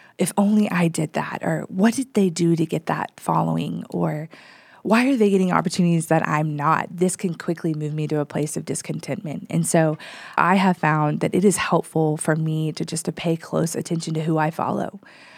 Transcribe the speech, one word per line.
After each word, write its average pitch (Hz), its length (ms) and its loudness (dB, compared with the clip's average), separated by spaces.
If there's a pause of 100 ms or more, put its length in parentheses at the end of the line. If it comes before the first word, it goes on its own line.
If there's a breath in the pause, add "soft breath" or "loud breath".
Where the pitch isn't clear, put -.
(200 loud breath)
"If 190 180 -2
only 208 340 4
I 175 160 2
did 160 260 -4
that," - 280 -6
or, 160 280 -2
"What 214 260 2
did 262 180 -6
they 196 160 4
do 170 260 2
to 160 100 0
get 156 200 -4
that 160 340 -4
following?" 165 680 -2
Or, 160 400 -4 (540 loud breath)
"Why 226 240 2
are 277 100 2
they 214 120 4
getting 190 220 2
opportunities 170 560 2
that 160 180 2
I'm 156 300 0
not?" 147 400 0
This 180 220 0
can 180 160 -4
quickly 165 400 -4
move 151 200 -4
me 151 140 -2
to 151 140 -2
a 143 40 -4
place 151 300 -4
of 156 80 -6
discontentment. 156 840 -8
And 165 180 0
so 160 300 4 (400 loud breath)
I 175 180 4
have 190 220 4
found 151 420 2
that 165 160 0
it 180 80 2
is 196 140 4
helpful 160 580 0
for 156 220 0
me 156 340 -2
to 160 140 -6
just 165 200 -6
to 170 60 -4
pay 165 240 -2
close 165 400 -2
attention 165 380 -4
to 156 80 -2
who 160 160 0
I 156 120 2
follow. - 520 -4 (360 loud breath)